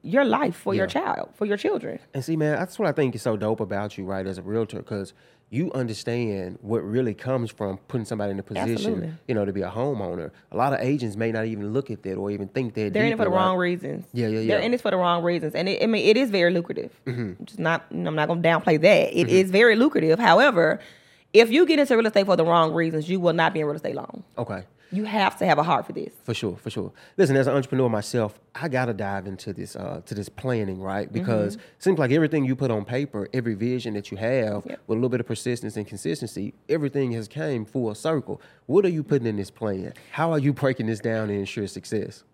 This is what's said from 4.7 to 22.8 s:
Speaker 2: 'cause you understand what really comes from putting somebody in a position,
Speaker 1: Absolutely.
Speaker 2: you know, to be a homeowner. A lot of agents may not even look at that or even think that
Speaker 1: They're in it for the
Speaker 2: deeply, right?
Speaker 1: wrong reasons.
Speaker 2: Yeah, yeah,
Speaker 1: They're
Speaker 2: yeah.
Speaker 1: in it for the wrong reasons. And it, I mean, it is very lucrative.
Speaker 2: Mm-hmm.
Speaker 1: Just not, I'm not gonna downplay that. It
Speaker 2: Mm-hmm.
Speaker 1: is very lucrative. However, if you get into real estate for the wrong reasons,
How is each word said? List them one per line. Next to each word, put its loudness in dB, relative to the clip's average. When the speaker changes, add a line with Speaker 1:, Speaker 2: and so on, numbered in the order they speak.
Speaker 2:
'cause -6
you -2
understand -4
what -2
really -2
comes -4
from -6
putting -4
somebody -4
in -4
a -8
position, -4
Speaker 1:
Absolutely. -2
Speaker 2:
you 0
know, 2
to -2
be -4
a -4
homeowner. -4
A -6
lot 2
of -2
agents -2
may 0
not -2
even -6
look -2
at -8
that -4
or -4
even -6
think -4
that -2
Speaker 1:
They're 4
in 2
it -4
for 0
the -
Speaker 2:
deeply, 2
right? 4
Speaker 1:
wrong 2
reasons. -2
Speaker 2:
Yeah, 0
yeah, 0
Speaker 1:
They're 4
Speaker 2:
yeah. -2
Speaker 1:
in 2
it 0
for -2
the 0
wrong 2
reasons. 0
And 0
it, 0
I 2
mean, 2
it 8
is 2
very 4
lucrative. -4
Speaker 2:
Mm-hmm. -4
Speaker 1:
Just -16
not, 0
I'm -4
not 0
gonna 0
downplay 4
that. 6
It 4
Speaker 2:
Mm-hmm. 4
Speaker 1:
is 4
very 6
lucrative. 4
However, 6
if 10
you 6
get 4
into 4
real 4
estate 2
for 4
the 4
wrong 4
reasons, 0